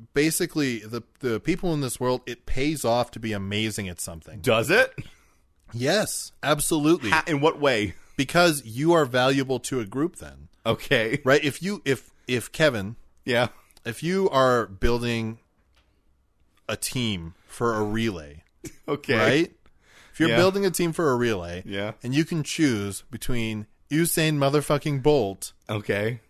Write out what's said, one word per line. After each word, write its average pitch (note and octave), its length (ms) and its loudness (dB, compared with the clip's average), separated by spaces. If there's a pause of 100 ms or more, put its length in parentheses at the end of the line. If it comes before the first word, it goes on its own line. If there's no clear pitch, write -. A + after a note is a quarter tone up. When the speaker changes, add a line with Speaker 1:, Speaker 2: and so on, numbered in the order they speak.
(120)
Speaker 1:
basically, D3 680 0
the, A2+ 220 -10 (180)
the A2+ 200 -2
people F3+ 320 -2
in D3 80 -2
this B2+ 180 -4
world, B2+ 280 0
it - 200 -12
pays C#3+ 380 0
off A#2 280 2
to - 80 -12
be A2+ 120 -4
amazing G2+ 560 -4
at F2 120 -12
something. E2 400 -12
Speaker 2:
Does A#2 300 2
it? B3+ 220 4 (800)
Speaker 1:
Yes, D3+ 600 -2 (100)
absolutely. D#3 680 2
Speaker 2:
Ha-, D#3+ 160 2
in D3+ 140 0
what D#3+ 200 2
way? A#2 340 2 (220)
Speaker 1:
Because D3+ 480 2
you C3+ 280 0
are D#3+ 140 6
valuable C3 540 2
to B2+ 200 -4
a A2 60 -4
group C#3 300 -4
then. C#2+ 320 -18 (180)
Speaker 2:
Okay. A2+ 580 0
Speaker 1:
Right? C#3+ 180 6
If D3 200 -4
you, F#3+ 220 -4
if, C3+ 260 -2 (180)
if B2 240 -4
Kevin, A2+ 440 0 (280)
Speaker 2:
Yeah. A#2+ 240 2 (380)
Speaker 1:
if A#2 160 -10
you F#3 280 0
are B2+ 360 4
building A#2 720 -2 (1300)
a G#2+ 80 -2
team G2 580 -4 (120)
for A#2 300 -2
a G#2+ 60 0
relay, G2+ 600 -4 (200)
Speaker 2:
<laughs> - 240 -16
Okay. C#3 280 -2
Speaker 1:
right? B2 360 2 (600)
If - 80 -6
you're D#3+ 80 4
Speaker 2:
Yeah. A2+ 80 2
Speaker 1:
building F#3+ 300 4
a F3+ 40 0
team E3+ 220 0
for D#3 180 0
a B2 60 4
relay, F#2 480 -2
Speaker 2:
Yeah. G#2 280 -6 (100)
Speaker 1:
and B2 120 -6
you D#3+ 120 -4
can D#3+ 160 -4
choose G#2+ 680 -2
between A2 560 -4 (240)
Usain D#3 460 2
motherfucking C#3+ 640 0
Bolt A#2+ 500 2 (180)
Speaker 2:
Okay. G#2+ 600 -2